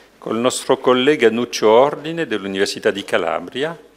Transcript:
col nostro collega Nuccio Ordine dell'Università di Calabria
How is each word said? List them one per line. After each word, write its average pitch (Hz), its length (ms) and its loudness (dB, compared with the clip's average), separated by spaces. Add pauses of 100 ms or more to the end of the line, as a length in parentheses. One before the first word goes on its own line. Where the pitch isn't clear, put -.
(160)
col - 200 -6
nostro 123 420 0
collega 127 500 4
Nuccio 117 400 -2
Ordine 147 560 2
dell'Università 98 640 -4
di 98 140 -4
Calabria 98 720 -6 (200)